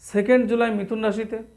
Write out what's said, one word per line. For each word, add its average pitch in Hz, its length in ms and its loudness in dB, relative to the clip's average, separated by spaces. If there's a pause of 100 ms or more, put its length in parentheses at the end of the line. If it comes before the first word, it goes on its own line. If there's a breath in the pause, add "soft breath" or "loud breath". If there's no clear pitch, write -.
সেকেন্ড 220 480 2
জুলাই 233 220 2
মিথুন 220 340 -4
রাশিতে 220 340 -2 (180)